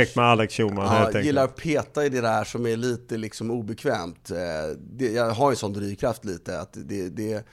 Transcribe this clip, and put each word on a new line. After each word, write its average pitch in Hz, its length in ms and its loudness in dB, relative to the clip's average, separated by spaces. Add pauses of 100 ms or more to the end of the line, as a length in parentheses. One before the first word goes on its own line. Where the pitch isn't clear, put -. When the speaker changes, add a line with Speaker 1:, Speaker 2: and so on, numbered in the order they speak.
Speaker 1:
Släkt - 120 -2
med 120 80 6
Alex 113 300 4
Schulman, 101 300 2
Speaker 2:
ja, 101 60 2
Speaker 1:
helt 107 160 6
enkelt. 104 200 0
Speaker 2:
gillar 139 180 4
att - 120 -2
peta 147 500 0
i - 20 2
det 127 120 0
där 110 240 2
som 117 220 -4
är 113 100 0
lite 120 400 -2
liksom 110 340 -6
obekvämt. 110 800 -4
Eh, 80 480 -4
det, 123 340 -4
jag 117 180 2
har 131 200 2
ju 117 60 2
sån 101 160 -4
drivkraft 101 520 -4
lite, 90 360 -6
att - 120 -10
det, 98 360 -6
det, 107 440 -6